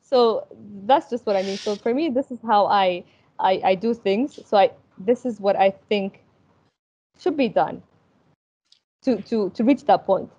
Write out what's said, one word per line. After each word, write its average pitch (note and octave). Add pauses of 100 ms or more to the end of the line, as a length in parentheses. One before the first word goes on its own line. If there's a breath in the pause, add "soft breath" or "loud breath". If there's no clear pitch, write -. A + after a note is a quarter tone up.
So A#3 (380)
that's B3
just A#3+
what G#3
I F#3+
mean. G3
So G#3
for A#3
me, D#4
this B3+
is B3
how G#3
I, F#3 (340 soft breath)
I, F#3+
I F#3+
do G#3+
things. A3+
So -
I, G3 (280)
this A3
is A#3
what G3
I F#3+ (180)
think G3 (960)
should F4+
be C4+
done E3+ (1200)
to, G#3+
to, G#3
to A3+
reach B3+
that F#3
point. F#3+